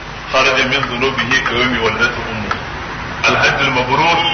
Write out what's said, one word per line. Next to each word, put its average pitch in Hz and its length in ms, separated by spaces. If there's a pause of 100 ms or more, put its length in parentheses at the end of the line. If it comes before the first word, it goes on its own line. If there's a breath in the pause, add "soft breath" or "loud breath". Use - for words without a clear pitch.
(240)
kharaja 135 400
min 135 180
dhunubihi 123 560
ka - 140
yawmi 123 260
waladatu 107 420
ummu." 110 300 (680)
"Al-hajj - 380
al-mabrur 127 600 (160)